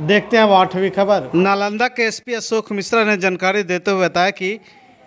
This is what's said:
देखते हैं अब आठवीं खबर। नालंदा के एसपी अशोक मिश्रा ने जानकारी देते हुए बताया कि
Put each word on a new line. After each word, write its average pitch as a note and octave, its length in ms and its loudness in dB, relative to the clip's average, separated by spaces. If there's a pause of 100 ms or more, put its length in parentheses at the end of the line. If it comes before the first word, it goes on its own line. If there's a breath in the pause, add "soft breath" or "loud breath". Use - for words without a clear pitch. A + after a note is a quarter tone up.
देखते G3+ 360 2
हैं A3 60 6
अब G#3 80 4
आठवीं F#3 400 2
खबर। F#3+ 440 0
नालंदा G3+ 520 0
के B3 160 -4
एसपी A3+ 300 -6
अशोक A3 380 -4
मिश्रा G#3+ 320 0
ने G#3 140 2
जानकारी F#3 460 0
देते F3+ 280 -2
हुए F#3 140 2
बताया F3 260 0
कि G3 260 -6 (500 loud breath)